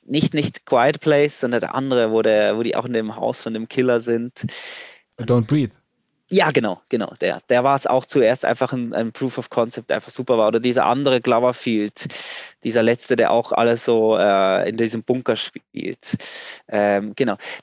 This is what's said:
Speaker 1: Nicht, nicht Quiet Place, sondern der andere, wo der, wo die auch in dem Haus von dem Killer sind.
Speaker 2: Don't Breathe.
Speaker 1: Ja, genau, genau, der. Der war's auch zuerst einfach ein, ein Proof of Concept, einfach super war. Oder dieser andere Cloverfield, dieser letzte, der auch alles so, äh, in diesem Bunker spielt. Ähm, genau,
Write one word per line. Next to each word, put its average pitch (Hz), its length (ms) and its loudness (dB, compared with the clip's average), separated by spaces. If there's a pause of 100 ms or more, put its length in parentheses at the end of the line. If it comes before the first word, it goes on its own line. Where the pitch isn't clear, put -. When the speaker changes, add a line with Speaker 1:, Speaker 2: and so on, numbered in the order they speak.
Speaker 1:
Nicht, 151 280 0
nicht - 320 -4
Quiet 135 360 2
Place, 147 380 2
sondern 120 220 -2
der - 140 -8
andere, 123 360 0
wo 113 100 2
der, 107 360 2
wo 113 60 -2
die 113 120 -2
auch 117 100 -2
in 123 80 -6
dem 110 220 -4
Haus - 260 -6
von 113 120 -8
dem 113 140 -8
Killer 127 320 0
sind. 117 460 -4 (720)
Speaker 2:
Don't 117 280 2
Breathe. 139 240 0 (580)
Speaker 1:
Ja, 180 220 2
genau, 113 380 0
genau, 110 320 -2
der. 90 280 -2
Der 123 140 4
war's 139 240 2
auch 131 180 2
zuerst 123 380 2
einfach 127 300 0
ein, 120 200 -4
ein 113 200 -4
Proof 131 240 -6
of 123 120 -10
Concept, 117 440 -4
einfach - 180 -4
super 127 260 0
war. 107 120 4
Oder 113 100 2
dieser 123 260 2
andere 131 360 2
Cloverfield, 117 840 0 (600)
dieser 117 180 2
letzte, 120 320 2
der 117 160 2
auch 117 220 0
alles 117 320 2
so, 110 320 4
äh, 95 520 2
in 110 60 -6
diesem 113 280 -2
Bunker 123 340 -2
spielt. - 800 -10 (500)
Ähm, 104 480 0
genau, 113 220 -2 (260)